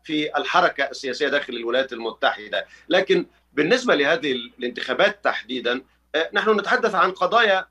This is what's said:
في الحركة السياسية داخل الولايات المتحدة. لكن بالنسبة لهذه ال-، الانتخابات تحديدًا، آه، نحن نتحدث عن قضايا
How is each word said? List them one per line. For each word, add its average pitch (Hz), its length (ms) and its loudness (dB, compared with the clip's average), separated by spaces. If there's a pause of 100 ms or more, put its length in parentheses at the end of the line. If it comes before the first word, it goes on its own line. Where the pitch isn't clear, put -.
في 151 320 -2
الحركة 147 480 2
السياسية 131 440 -4
داخل 131 240 -2
الولايات 120 400 -2
المتحدة. 110 720 -4 (220)
لكن 190 380 2 (260)
بالنسبة 202 420 2
لهذه 143 380 0
ال-، 120 260 -6
الانتخابات 127 680 -2
تحديدًا، 120 580 -2 (320)
آه، 160 180 0
نحن 202 180 0
نتحدث 208 440 0
عن 180 160 2
قضايا 190 600 2